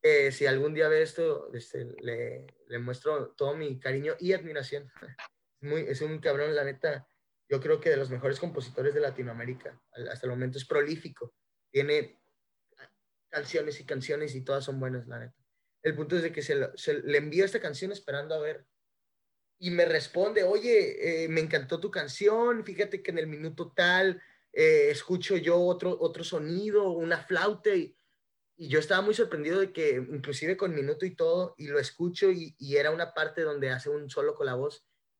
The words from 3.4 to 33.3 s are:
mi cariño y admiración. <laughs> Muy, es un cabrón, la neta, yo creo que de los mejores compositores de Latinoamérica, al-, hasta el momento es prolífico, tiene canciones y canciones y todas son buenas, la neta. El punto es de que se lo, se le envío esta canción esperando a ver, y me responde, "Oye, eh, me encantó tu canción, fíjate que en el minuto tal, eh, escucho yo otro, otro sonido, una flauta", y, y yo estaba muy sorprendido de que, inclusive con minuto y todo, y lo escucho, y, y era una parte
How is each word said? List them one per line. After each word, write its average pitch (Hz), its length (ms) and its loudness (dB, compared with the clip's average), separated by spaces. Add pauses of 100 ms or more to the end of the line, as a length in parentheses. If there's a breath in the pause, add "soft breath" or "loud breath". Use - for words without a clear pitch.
mi 143 240 -6
cariño 139 400 -2
y 180 120 0
admiración. 143 600 -6
<laughs> - 380 -18 (280)
Muy, 147 220 -2
es 139 200 -4
un 156 180 -4
cabrón, 156 340 0
la 147 80 2
neta, 139 460 -4 (400)
yo 135 120 0
creo 151 200 2
que 165 100 2
de 147 60 6
los 131 140 -2
mejores 131 280 -2
compositores 139 560 -2
de 147 60 2
Latinoamérica, 127 840 -6 (100)
al-, 117 160 -10
hasta 123 180 -8
el 127 40 -2
momento 127 280 -4
es 127 80 -10
prolífico, 147 680 -4 (380)
tiene 143 480 0 (1080)
canciones 151 520 -4
y - 60 -18
canciones 143 480 -4
y 131 100 -8
todas 139 200 -2
son 135 160 -6
buenas, 127 280 -6
la 120 100 -12
neta. 120 160 -14 (480)
El 156 140 0
punto 165 200 -2
es 170 60 2
de 165 100 -2
que 156 100 -6
se 147 120 0
lo, 131 220 -2
se 147 260 -2
le 143 160 -4
envío 151 260 0
esta 196 160 -2
canción 180 320 -6
esperando 147 420 -8
a 156 40 -4
ver, 151 280 -8 (920)
y 180 100 -4
me 175 140 6
responde, 180 600 2
"Oye, 196 800 2
eh, 160 40 -2
me 160 120 2
encantó 156 400 -2
tu 196 100 -4
canción, 214 720 2
fíjate 196 380 -4
que - 80 -8
en 165 80 -4
el 160 80 -2
minuto 156 480 -8
tal, 180 480 4 (300 soft breath)
eh, 151 380 8
escucho 180 460 0
yo 170 240 4
otro, 175 400 2
otro 165 240 -2
sonido, 185 680 0
una 165 260 0
flauta", 196 560 0
y, 170 220 -2 (600)
y 160 120 -14
yo 143 120 4
estaba 185 220 2
muy 208 120 4
sorprendido 175 460 0
de 190 120 0
que, 156 240 2
inclusive 139 600 -4
con 185 180 -2
minuto 151 320 -2
y 180 100 -6
todo, 170 420 0
y 147 100 -12
lo 143 120 0
escucho, 175 500 0
y, 175 280 -2
y 139 180 0
era 143 160 4
una 170 220 -4
parte 156 280 -2